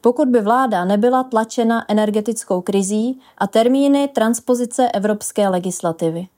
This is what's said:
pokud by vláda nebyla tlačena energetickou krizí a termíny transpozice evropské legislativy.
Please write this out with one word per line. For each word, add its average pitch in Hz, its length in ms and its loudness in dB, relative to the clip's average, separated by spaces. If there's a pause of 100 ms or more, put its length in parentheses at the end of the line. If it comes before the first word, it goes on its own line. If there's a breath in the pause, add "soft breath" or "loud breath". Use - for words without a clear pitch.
pokud 254 260 2
by 240 140 2
vláda 214 440 0
nebyla 240 380 2
tlačena 226 640 -2
energetickou 214 720 -2
krizí 208 580 -2 (180 loud breath)
a 196 100 -2
termíny 277 600 2
transpozice 240 840 0
evropské 208 580 -2
legislativy. 175 760 -4 (100)